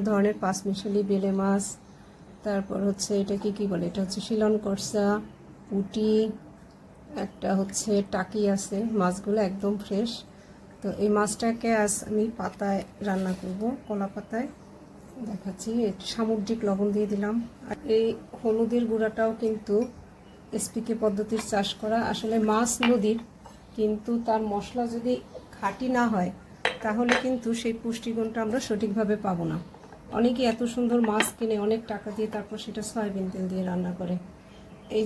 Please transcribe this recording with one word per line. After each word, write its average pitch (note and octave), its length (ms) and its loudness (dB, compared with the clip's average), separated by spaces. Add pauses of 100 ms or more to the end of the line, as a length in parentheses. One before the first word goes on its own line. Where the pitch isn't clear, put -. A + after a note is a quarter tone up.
ধরনের G#3 340 4
পাঁচমিশালি G3 600 0
বেলে G3 300 2
মাছ, G3 320 2 (800)
তারপর G3 360 -2 (100)
হচ্ছে G3 220 -2 (120)
এটা G3+ 200 0
কি, G#3 100 0
কি G#3 140 -2
বলে, F3 200 0
এটা F3 160 -2
হচ্ছে F#3+ 180 -4
শিলন G#3+ 380 2
করসা, G3+ 460 0 (640)
পুঁটি, G#3+ 440 2 (1040)
একটা - 380 -4
হচ্ছে G3 380 0 (180)
টাকি F#3+ 300 -2 (140)
আছে। G3 240 -2 (220)
মাছগুলো G3 400 2
একদম G3 320 0 (120)
ফ্রেশ। A3 260 0 (720)
তো G3+ 60 -2 (160)
এই G#3 120 4
মাছটাকে A3+ 520 0 (140)
আজ G#3 120 2 (140)
আমি G#3+ 160 2 (120)
পাতায় G3 460 -2 (180)
রান্না F#3+ 400 0
করব, F#3 200 -6 (260)
কলা G3+ 280 -2
পাতায়। A3+ 340 -4 (840)
দেখাচ্ছি, G3 400 -6 (200)
একটু - 140 -8 (100)
সামুদ্রিক A3 500 0
লবণ G3+ 280 2
দিয়ে G#3 200 2
দিলাম। G#3 220 0 (340)
আর - 80 -6 (200)
এই A3+ 100 6 (320)
হলুদের A#3 520 2
গুঁড়াটাও A3 400 2 (120)
কিন্তু G#3+ 320 0 (800)
এসপিকে A3+ 480 -2
পদ্ধতির G#3+ 500 2
চাষ G3 180 2 (120)
করা। A3 180 2 (140)
আসলে A3 240 0 (140)
মাছ A3+ 200 4 (200)
নদীর, A3 280 4 (580)
কিন্তু G#3+ 340 0 (160)
তার A3 160 2
মশলা G#3 440 -2
যদি A#3 280 -2 (420)
খাঁটি B3 320 -4
না B3 240 4
হয়, F3+ 180 2 (520)
তাহলে A#3 400 2
কিন্তু B3+ 260 0 (120)
সেই A3+ 220 -2
পুষ্টিগুণটা A3+ 600 -4
আমরা A3 180 0
সঠিকভাবে G#3 540 0 (120)
পাবো F3 180 0
না। D#3+ 140 -2 (600)
অনেকে B3 240 4 (100)
এত A#3 80 -6 (140)
সুন্দর A#3+ 260 4
মাছ A3 260 4 (120)
কিনে A3 200 0
অনেক A3 220 2 (120)
টাকা G3+ 240 -8
দিয়ে, G#3+ 180 -2
তারপর G#3 300 -8
সেটা G#3 180 -8
সয়াবিন G3+ 500 -4
তেল F#3 160 -4
দিয়ে F#3 220 -2
রান্না F3+ 300 -2
করে। F3+ 160 -2 (760)
এই A3 160 2